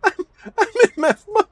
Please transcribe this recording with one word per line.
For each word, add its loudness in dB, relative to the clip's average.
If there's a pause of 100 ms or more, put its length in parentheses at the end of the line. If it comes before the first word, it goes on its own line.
I'm -4 (160)
in 6
my, 0 (160)
my 0